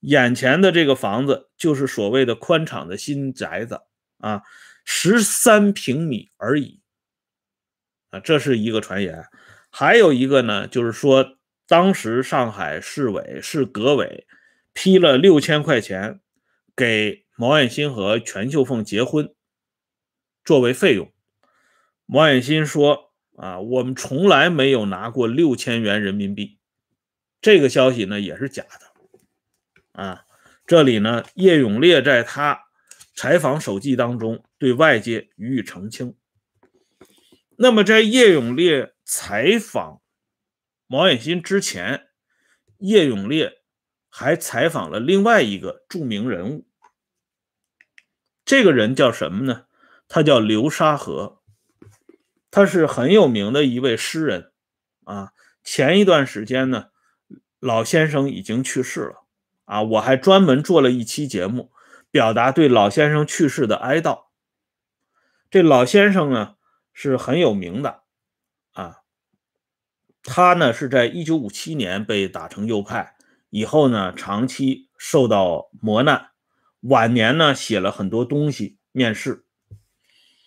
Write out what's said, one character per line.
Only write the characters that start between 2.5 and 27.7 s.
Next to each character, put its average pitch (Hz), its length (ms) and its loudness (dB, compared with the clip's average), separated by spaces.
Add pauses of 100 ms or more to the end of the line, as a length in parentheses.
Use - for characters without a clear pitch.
敞 82 220 -12
的 95 100 -12
新 139 360 -8
宅 92 320 -10
子 - 160 -14 (360)
啊， 107 240 -8 (420)
十 214 400 0
三 208 480 2
平 160 340 -4
米 123 320 -8
而 131 220 -4
已。” - 220 -10 (1300)
啊， 98 80 -14
这 151 180 0
是 135 200 -2
一 107 120 -4
个 110 120 -4
传 98 200 -8
言。 82 240 -10 (440)
还 165 260 2
有 196 160 6
一 131 160 0
个 135 140 2
呢， 104 260 -4
就 120 160 -4
是 117 80 -4
说 131 460 2 (280)
当 185 280 4
时 117 280 -6
上 127 300 -4
海 87 300 -8
市 139 260 -6
委、 87 340 -8
市 143 240 -4
革 120 300 0
委 - 320 -6 (460)
批 190 240 4
了 151 200 6
六 165 220 6
千 151 240 -2
块 147 160 0
钱 101 400 -8 (560)
给 107 500 -2 (120)
毛 120 120 -2
岸 143 200 2
新 143 240 -6
和 104 260 -2
全 110 320 -10
秀 143 140 0
凤 120 180 -6
结 101 180 -4
婚 151 320 -4 (1120)
作 147 160 4
为 123 140 2
费 156 200 2
用。 92 160 -6 (960)
毛 143 180 2
岸 135 180 4
新 151 240 -2
说 143 480 0 (240)
：“啊， 92 240 -14
我 123 200 -4
们 127 140 -6
从 156 320 -2
来 160 220 6
没 139 220 2
有 110 160 0
拿 98 220 -8
过 117 160 -2
六 131 300 0
千 117 260 -4
元 104 200 0
人 98 120 -4
民 101 220 -4
币。” 101 240 -12 (840)
这 208 180 6
个 139 100 2
消 131 240 2